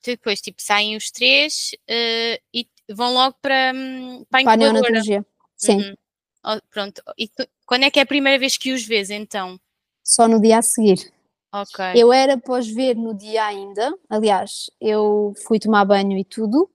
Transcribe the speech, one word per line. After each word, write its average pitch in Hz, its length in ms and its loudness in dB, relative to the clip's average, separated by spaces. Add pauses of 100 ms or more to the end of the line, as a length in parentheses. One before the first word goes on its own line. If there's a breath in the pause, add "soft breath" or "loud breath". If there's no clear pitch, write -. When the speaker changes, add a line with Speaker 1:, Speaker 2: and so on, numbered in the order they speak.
Speaker 1:
Depois, 233 360 -6
tipo, - 200 -16
saem 208 360 0
os - 140 -8
três, 277 600 0 (180)
eh, 233 520 -4 (120)
e 240 160 -8 (220)
vão 240 240 -4
logo 254 260 0
para, 262 340 0
hum, 254 560 -12
para 262 100 2
a - 20 0
Speaker 2:
Para 240 100 4
a 226 40 6
Speaker 1:
incubadora. 220 160 4
Speaker 2:
neonatologia, 220 520 0 (320)
sim. 202 220 2
Speaker 1:
Uhum. 196 160 -6 (500)
Oh, 220 160 -6 (100)
pronto. 202 320 -10 (160)
E 220 100 -8
tu, - 180 -10 (200)
quando 254 180 0
é 277 60 4
que 285 100 2
é - 20 4
a 269 40 2
primeira 277 320 0
vez 262 200 -2
que 262 140 -6
os 254 120 -6
vês, 208 260 -4
então? 202 500 -8 (440)
Speaker 2:
Só - 240 4
no 226 120 6
dia 220 180 6
a 233 40 0
seguir. 214 500 2 (400)
Speaker 1:
Ok. 202 260 -12 (160)
Speaker 2:
Eu 233 180 8
era 269 260 4
para 254 200 -6
os 233 100 -6
ver 240 280 -2
no 226 180 -6
dia 214 300 -4
ainda, 208 500 -6 (140)
aliás, 208 600 -2 (100)
eu 208 540 0 (120)
fui 220 120 2
tomar 208 260 2
banho 196 340 0
e 190 60 -4
tudo, 226 500 -2